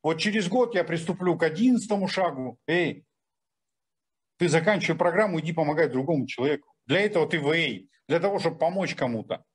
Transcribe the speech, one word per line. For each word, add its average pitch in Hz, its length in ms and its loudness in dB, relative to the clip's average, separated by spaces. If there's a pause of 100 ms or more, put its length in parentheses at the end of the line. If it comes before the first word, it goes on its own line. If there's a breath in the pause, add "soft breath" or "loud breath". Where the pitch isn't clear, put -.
Вот 160 180 -2
через 202 300 -2
год 233 280 0
я 170 80 2
приступлю 170 520 -2
к 165 60 0
одиннадцатому 196 640 2
шагу". 143 520 -2 (100)
Эй, 156 360 0 (1300)
ты 175 100 2
заканчивай 165 480 2
программу, 180 440 2
иди 160 120 -6
помогай 151 360 2
другому 135 380 0
человеку. 143 460 -2 (140)
Для 160 140 2
этого 202 280 2
ты 165 120 -2
в 143 100 0
эй, 151 400 -2 (180)
для 165 120 2
того, 196 180 0
чтобы 165 200 -2
помочь 147 360 0
кому-то. 117 500 -4 (100)